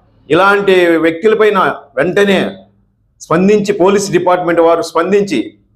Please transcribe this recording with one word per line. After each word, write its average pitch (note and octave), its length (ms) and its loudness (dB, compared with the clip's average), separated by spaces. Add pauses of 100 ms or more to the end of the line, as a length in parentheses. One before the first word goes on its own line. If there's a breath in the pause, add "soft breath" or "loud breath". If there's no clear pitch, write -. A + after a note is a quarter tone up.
(300)
ఇలాంటి G3 440 2 (220)
వ్యక్తులపైన G3 640 0 (380)
వెంటనే F#3 420 0 (840)
స్పందించి G3 520 0
పోలీస్ G3 400 0
డిపార్ట్‌మెంట్ F3 480 0
వారు E3 220 2
స్పందించి F3+ 580 -2 (360)